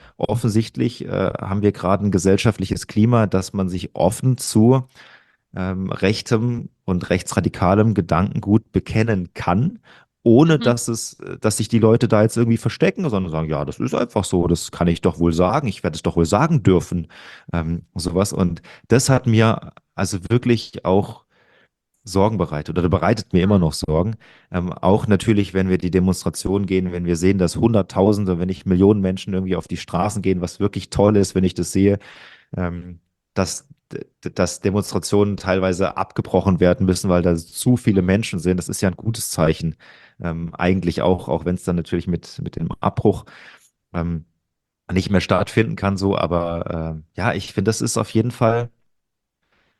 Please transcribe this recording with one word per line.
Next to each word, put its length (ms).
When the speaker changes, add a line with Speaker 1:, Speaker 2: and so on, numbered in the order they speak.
Speaker 1:
offensichtlich, 880
äh, 40
haben 520
wir 100
gerade 340
ein 60
gesellschaftliches 760
Klima, 400
dass 260
man 160
sich 260
offen 420
zu, 500
ähm, 360
rechtem 800
und 240
rechtsradikalem 840
Gedankengut 800
bekennen 640
kann, 460
ohne 340
Speaker 2:
Mhm. 60
Speaker 1:
dass 240
es, 300
dass 160
sich 100
die 120
Leute 280
da 140
jetzt 160
irgendwie 200
verstecken, 520
sondern 220
sagen, 180
„Ja, 160
das 140
ist 160
einfach 280
so, 240
das 240
kann 160
ich 140
doch 180
wohl 140
sagen, 340
ich 160
werde 120
es 80
doch 120
wohl 100
sagen 380
dürfen“, 440
ähm, 300
sowas. 380
Und 280
das 220
hat 180
mir 460
also 240
wirklich 560
auch 400
Sorgen 360
bereitet 400
oder 100
bereitet 440
mir 100
immer 140
Speaker 2:
Mhm. 40
Speaker 1:
noch 120
Sorgen. 420
Ähm, 220
auch 340
natürlich, 460
wenn 160
wir 80
die 140
Demonstrationen 720
gehen, 260
wenn 140
wir 100
sehen, 220
dass 200
Hunderttausende, 800
wenn 80
nicht 180
Millionen 360
Menschen 320
irgendwie 220
auf 120
die 100
Straßen 460
gehen, 180
was 180
wirklich 300
toll 260
ist, 200
wenn 80
ich 100
das 180
sehe, 280
ähm, 420
dass, 340
d-, 120
dass 280
Demonstrationen 760
teilweise 600
abgebrochen 640
werden 260
müssen, 220
weil 140
da 120
zu 420
viele 240
Speaker 2:
Mhm. 60
Speaker 1:
Menschen 320
sind. 180
Das 120
ist 120
ja 80
ein 80
gutes 340
Zeichen, 440
ähm, 320
eigentlich 480
auch, 260
auch 160
wenn's 200
dann 120
natürlich 300
mit, 360
mit 140
dem 140
Abbruch, 440
ähm, 320
nicht 200
mehr 100
stattfinden 560
kann, 200
so. 200
Aber, 840
äh, 20
ja, 140
ich 200
finde, 160
das 120
ist 160
auf 140
jeden 200
Fall, 380